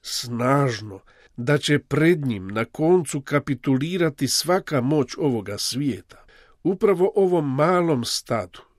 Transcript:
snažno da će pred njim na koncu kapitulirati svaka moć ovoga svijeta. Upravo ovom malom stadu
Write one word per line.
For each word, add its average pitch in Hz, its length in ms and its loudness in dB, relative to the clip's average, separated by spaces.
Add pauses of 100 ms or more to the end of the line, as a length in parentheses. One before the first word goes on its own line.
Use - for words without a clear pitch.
snažno 120 960 -2 (360)
da 139 220 0
će 147 200 2
pred 151 480 2
njim 98 220 -4
na 110 160 -2
koncu 160 560 0
kapitulirati 143 1080 -2
svaka 165 520 0
moć 139 380 0
ovoga 107 400 -2
svijeta. - 680 -6 (380)
Upravo 190 520 2
ovom 180 400 2
malom 160 500 2
stadu - 560 -6 (180)